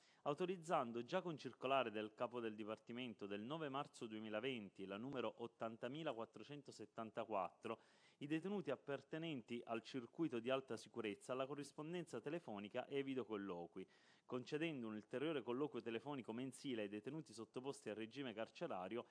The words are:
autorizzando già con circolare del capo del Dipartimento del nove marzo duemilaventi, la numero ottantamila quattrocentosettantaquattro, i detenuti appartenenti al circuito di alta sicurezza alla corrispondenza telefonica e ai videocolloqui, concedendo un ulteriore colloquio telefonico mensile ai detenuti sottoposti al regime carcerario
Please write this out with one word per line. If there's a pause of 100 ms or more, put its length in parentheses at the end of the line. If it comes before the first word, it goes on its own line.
(220)
autorizzando
già
con
circolare
del
capo
del
Dipartimento
del
nove
marzo
duemilaventi,
la
numero
ottantamila
quattrocentosettantaquattro, (380)
i
detenuti
appartenenti
al
circuito
di
alta
sicurezza
alla
corrispondenza
telefonica
e
ai
videocolloqui, (400)
concedendo
un
ulteriore
colloquio
telefonico
mensile
ai
detenuti
sottoposti
al
regime
carcerario